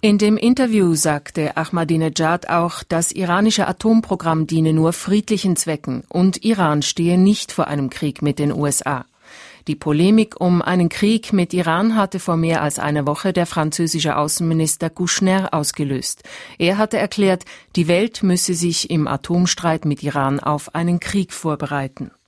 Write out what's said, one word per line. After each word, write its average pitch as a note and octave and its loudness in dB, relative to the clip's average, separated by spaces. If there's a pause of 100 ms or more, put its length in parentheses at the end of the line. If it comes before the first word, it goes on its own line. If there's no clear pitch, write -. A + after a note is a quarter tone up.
In G#3 4
dem G#3 4
Interview A3 2
sagte D3+ -2
Ahmadinejad D#3+ -2
auch, E3+ -2
das E3+ -2
iranische F#3+ 0
Atomprogramm F#3 0
diene D#3+ 2
nur D#3+ 4
friedlichen G3 0
Zwecken C#3 -4
und F3+ 2
Iran F3+ 2
stehe E3+ 0
nicht G3 2
vor - -2
einem C#3+ -4
Krieg C#3+ -6
mit D3 0
den D3 0
U D3 -2
S C#3+ -2
A. C3 -4 (640)
Die D3+ 0
Polemik F#3+ 2
um F3 2
einen F3 2
Krieg G#3+ 0
mit F3+ 0
Iran F3+ 0
hatte F#3+ 0
vor F3 -2
mehr E3 0
als D3 -4
einer D3 0
Woche D3 -2
der F3 0
französische D#3+ -2
Außenminister D#3+ 0
Kouchner F#3 0
ausgelöst. C#3+ -4 (340)
Er F3+ 2
hatte G#3+ 0
erklärt, F#3+ 0 (320)
die E3+ 2
Welt F#3 2
müsse F3+ 2
sich E3+ -2
im D3+ 0
Atomstreit E3+ 0
mit D3 -2
Iran C#3 0
auf - -4
einen E3+ 0
Krieg F#3+ -2
vorbereiten. C#3 -6 (160)